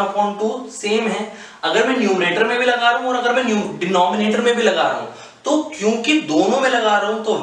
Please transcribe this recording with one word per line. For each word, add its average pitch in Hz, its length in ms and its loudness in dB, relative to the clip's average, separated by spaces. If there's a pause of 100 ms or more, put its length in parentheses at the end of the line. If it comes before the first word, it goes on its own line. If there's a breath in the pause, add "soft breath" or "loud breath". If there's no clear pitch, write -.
upon 202 360 -2
टू 254 320 -4
सेम 220 360 -2
है, - 240 -4 (320 loud breath)
अगर 214 240 2
मैं 254 100 0
न्यूमरेटर 196 480 2
में 247 120 0
भी 254 60 0
लगा 240 260 2
रहा 240 80 2
हूं 254 100 -4
और 247 80 0
अगर 240 180 0
मैं 254 100 2
न्यू-, 208 360 -2
डिनोमिनेटर 202 600 0
में 240 160 2
भी 220 60 -2
लगा 185 200 2
रहा - 160 0
हूं, - 80 -8 (380 loud breath)
तो 302 180 2 (160)
क्योंकि 233 400 0 (100)
दोनों 302 320 2
में 262 100 2
लगा 220 280 2
रहा 202 120 0
हूं 220 140 -4
तो 214 180 0